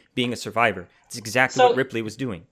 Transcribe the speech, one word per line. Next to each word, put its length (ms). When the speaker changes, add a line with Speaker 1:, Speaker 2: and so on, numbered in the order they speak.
Speaker 1:
being 160
a 40
survivor. 520
It's 100
exactly 440
Speaker 2:
So 80
Speaker 1:
what 80
Ripley 260
was 140
doing. 360